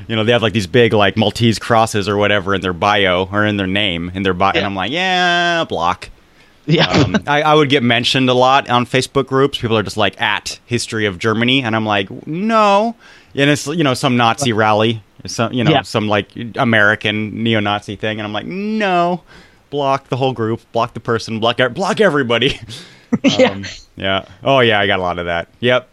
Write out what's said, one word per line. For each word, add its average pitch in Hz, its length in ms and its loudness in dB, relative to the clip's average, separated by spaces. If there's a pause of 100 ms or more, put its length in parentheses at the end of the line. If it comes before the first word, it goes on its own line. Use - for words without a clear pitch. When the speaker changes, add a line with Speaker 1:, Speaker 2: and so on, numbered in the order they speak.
Speaker 1:
You 113 80 -6
know, 110 80 0
they 110 80 0
have, 120 120 2
like, 110 100 0
these 95 160 -2
big, 117 240 4
like, 101 240 2
Maltese 107 420 0
crosses 110 500 0
or 101 80 0
whatever 101 380 0
in 92 60 -2
their 92 120 -2
bio, 95 600 2
or 104 120 0
in 104 120 0
their 98 100 -2
name, 90 480 -2
in 95 80 -6
their 95 120 0
bio. 95 160 2
And - 100 0
Speaker 2:
Yeah. 101 60 -4
Speaker 1:
I'm 98 100 -6
like, 95 160 -4
"Yeah, 175 760 0
block." 87 420 -4 (560)
Speaker 2:
Yeah. 151 200 2
Speaker 1:
Um, - 400 0
I, 143 160 0
I 156 120 4
would 151 160 4
get 139 120 2
mentioned 120 480 2
a 123 40 2
lot 127 360 2
on 120 160 2
Facebook 131 400 -2
groups. 135 320 0
People 113 180 0
are 107 60 2
just 92 140 -6
like, 101 260 0
"at - 440 -4
History 117 400 -4
of 92 120 -4
Germany," 120 460 0
and 110 100 -2
I'm 110 120 -2
like, 101 220 -2 (200)
"No." 214 680 0 (400)
And 143 160 2
it's, 143 160 0
you 160 160 -2
know, 131 120 2
some 127 220 0
Nazi 117 360 2
Speaker 2:
Right. 104 60 0
Speaker 1:
rally, 110 440 2 (240)
some, 113 260 -4
you 131 120 -2
know, 151 60 4
Speaker 2:
Yeah. 139 120 2
Speaker 1:
some, 107 260 -2
like, 104 200 0 (280)
American 107 840 0
neo-Nazi 104 540 -2
thing, 107 220 -6
and 107 80 -8
I'm 104 80 -8
like, 107 120 -6
"No." 185 760 -2 (480)
Block 139 380 -2
the 135 80 -4
whole 131 160 0
group, 113 280 -4 (120)
block 117 220 -2
the 117 60 -10
person, 113 400 -4
block 117 200 0
e-, 127 80 4
block 143 320 -2
everybody. 131 640 2
<laughs> - 60 -20 (400)
Speaker 2:
<laughs> - 140 -2
Yeah. 247 280 4
Speaker 1:
Um, 196 120 -10 (320)
yeah. 95 280 -2 (200)
Oh, 135 160 4
yeah, 113 200 4
I 101 60 2
got 98 120 2
a 92 40 -2
lot 87 160 -2
of 87 60 -6
that. 85 240 -4 (120)
Yep. 123 320 0